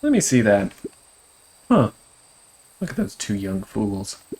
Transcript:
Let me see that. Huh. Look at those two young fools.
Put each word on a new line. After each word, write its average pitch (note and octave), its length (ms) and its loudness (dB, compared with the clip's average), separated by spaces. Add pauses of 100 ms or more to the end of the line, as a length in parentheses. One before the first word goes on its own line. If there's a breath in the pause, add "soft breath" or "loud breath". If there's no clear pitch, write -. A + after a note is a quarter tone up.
Let D4 120 0
me A3 80 4
see B2+ 200 2
that. G2+ 300 2 (960)
Huh. C#3 240 4 (880)
Look F3+ 120 -8
at - 40 -12
those G3+ 200 -4
two - 200 -6
young F#2+ 280 -6
fools. G2+ 540 -6 (220)